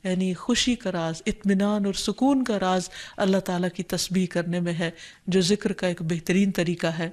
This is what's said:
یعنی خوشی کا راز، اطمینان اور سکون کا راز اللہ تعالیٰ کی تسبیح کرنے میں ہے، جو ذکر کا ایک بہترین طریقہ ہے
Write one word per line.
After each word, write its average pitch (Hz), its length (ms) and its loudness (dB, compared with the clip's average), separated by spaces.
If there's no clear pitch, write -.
یعنی 185 300 0
خوشی 240 420 0
کا 190 160 -6
راز، 165 340 -4
اطمینان 202 600 2
اور 196 80 0
سکون 262 500 2
کا 214 160 -2
راز 185 300 0
اللہ 190 200 4
تعالیٰ 185 380 0
کی 180 80 -6
تسبیح 180 440 -2
کرنے 170 320 -2
میں 170 140 -2
ہے، 165 180 -2
جو 185 140 4
ذکر 202 320 2
کا - 140 -2
ایک 175 140 -2
بہترین 175 500 2
طریقہ 175 360 0
ہے 165 260 -2